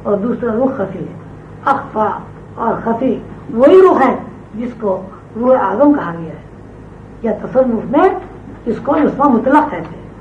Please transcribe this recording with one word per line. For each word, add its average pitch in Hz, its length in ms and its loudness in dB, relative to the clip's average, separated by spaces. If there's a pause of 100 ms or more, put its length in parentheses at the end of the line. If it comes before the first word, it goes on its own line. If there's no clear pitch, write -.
اور 208 140 0
دوسرا 226 360 -2
رخ 262 240 -2
خفی 185 220 -6
ہے۔ - 140 -10 (520)
اخفا 262 420 -2 (480)
اور 226 180 -2 (100)
خفی 233 300 0 (400)
وہی 294 280 8
رخ 339 200 6
ہے 247 140 2 (400)
جس 233 240 -8
کو 190 220 -2 (340)
روح 247 280 2
اعظم 240 300 4
کہا 170 260 -2
گیا 165 140 -10
ہے، 156 100 -16 (800)
یا 226 100 -2 (100)
تصوف 226 500 0
میں 339 180 4 (560)
اس 226 180 -2
کو 294 120 0
نسبہ 277 340 2
مطلق 277 420 2
کہتے - 240 -10
ہیں۔ - 140 -18 (120)